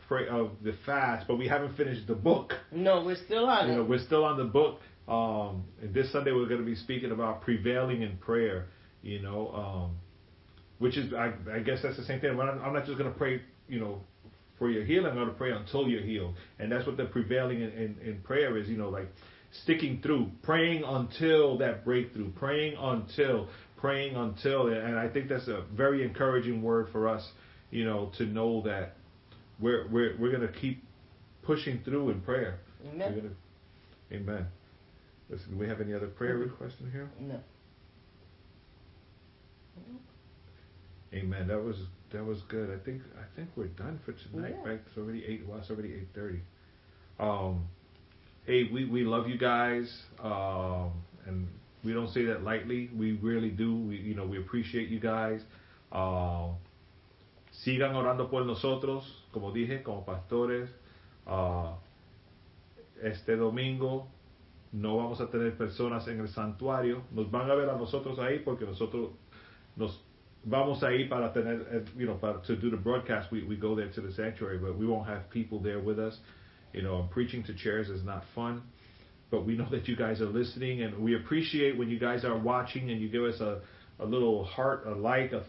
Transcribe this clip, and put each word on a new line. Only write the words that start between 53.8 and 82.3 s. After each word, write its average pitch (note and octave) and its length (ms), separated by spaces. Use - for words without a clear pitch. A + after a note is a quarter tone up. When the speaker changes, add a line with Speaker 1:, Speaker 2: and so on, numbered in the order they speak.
Speaker 1:
you G2+ 180
know, G2 100
we G2 140
appreciate A2+ 500
you A2 100
guys. A2 420
Uh, F2+ 560
sigan C3+ 300
orando B2+ 320
por B2+ 180
nosotros, C3+ 580
como G2+ 180
dije, A#2+ 320
como G2+ 220
pastores. A#2+ 640
Uh, F2 460
este A2+ 340
domingo C3 720
no G#2+ 240
vamos A#2 220
a A#2+ 80
tener A#2 300
personas A#2 500
en A2+ 140
el G#2 80
santuario. A#2+ 720
Nos A2 180
van B2+ 220
a C#3+ 40
ver C#3 140
a B2+ 80
nosotros B2+ 420
ahí C3+ 240
porque A#2+ 220
nosotros A2+ 460
nos G#2+ 240
vamos C3+ 380
ahí C3 260
para A#2+ 260
tener, A#2 380
eh, A2+ 120
you B2 100
know, G#2 80
para, G#2 320
to A#2 80
do G#2+ 160
the A2 60
broadcast. A2+ 540
We, A2 120
we G#2 140
go G#2+ 180
there G#2 140
to G2 120
the F#2+ 120
sanctuary, G#2+ 440
but F#2 200
we A2 100
won't A2 200
have G2+ 220
people G#2+ 300
there G2+ 200
with G#2+ 200
us. A2 180
You F#2+ 100
know, F2+ 280
preaching B2 320
to G#2+ 100
chairs G#2 360
is F#2 160
not F#2+ 180
fun, A#2+ 280
but F#2+ 160
we A2+ 120
know A#2 140
that B2+ 180
you A#2 80
guys A2 240
are G#2 80
listening, A#2+ 540
and G#2 160
we A2+ 180
appreciate D3 600
when A#2+ 120
you A#2 100
guys B2+ 240
are A#2 140